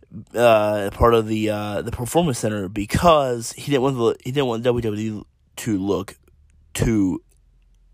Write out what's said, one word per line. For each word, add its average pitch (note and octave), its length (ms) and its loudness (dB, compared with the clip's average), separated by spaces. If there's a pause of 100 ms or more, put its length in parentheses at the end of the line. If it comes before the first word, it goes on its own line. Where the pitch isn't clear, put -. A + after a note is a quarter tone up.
(340)
uh, G#2+ 580 4
part A#2 220 4
of A2+ 120 2
the, G#2+ 240 -2
uh, G#2 320 -6
the A2+ 80 -8
Performance B2+ 480 -2
Center G#2 300 -4
because B2 840 2
he - 180 -10
didn't C3+ 120 2
want C3+ 140 0
the, A#2 280 2
he B2 60 -6
didn't C3+ 180 0
want A#2 140 -4
W A#2+ 200 0
W G#2+ 380 -4
E - 20 -18 (340)
to G#2 220 -2
look F#2 380 -4 (580)
too G#2 480 0 (720)